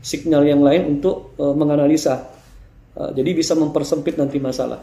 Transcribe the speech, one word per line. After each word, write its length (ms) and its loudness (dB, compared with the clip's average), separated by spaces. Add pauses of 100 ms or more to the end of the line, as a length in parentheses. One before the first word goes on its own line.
signal 480 0
yang 160 4
lain 340 2
untuk, 400 -4
eh, 160 0
menganalisa. 720 0 (720)
Eh, 180 -8
jadi, 220 0
bisa 180 0
mempersempit 640 -2
nanti 220 -2
masalah. 420 -4